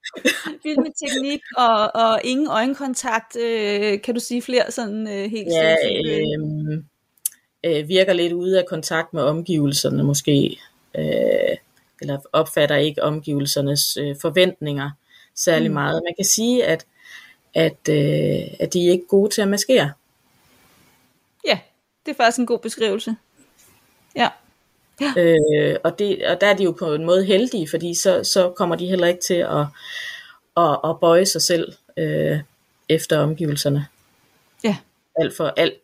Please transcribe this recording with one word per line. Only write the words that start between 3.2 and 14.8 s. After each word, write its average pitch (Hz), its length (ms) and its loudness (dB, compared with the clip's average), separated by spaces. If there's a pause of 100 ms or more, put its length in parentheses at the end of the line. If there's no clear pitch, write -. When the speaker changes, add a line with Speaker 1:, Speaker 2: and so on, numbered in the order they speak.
Speaker 1:
øh, 208 640 -2
kan 240 120 -4
du 233 60 -2
sige 240 220 -4
flere 247 300 0
sådan, 220 360 -6
øh, 202 240 -6
helt 214 160 -6
Speaker 2:
Ja, 160 280 4
Speaker 1:
stereotype? 151 680 0
Speaker 2:
øhm, 151 420 -6 (800)
øh, 151 240 -2
virker 185 260 4
lidt 175 200 0
ude 180 260 2
af 175 60 0
kontakt 165 480 -4
med 156 100 0
omgivelserne 143 800 0
måske, 143 560 2 (360)
øh, 57 640 0 (440)
eller 143 160 -6 (160)
opfatter 151 420 2
ikke 147 280 0
omgivelsernes, 143 920 -2
øh, 143 240 -4
forventninger 151 720 0 (440)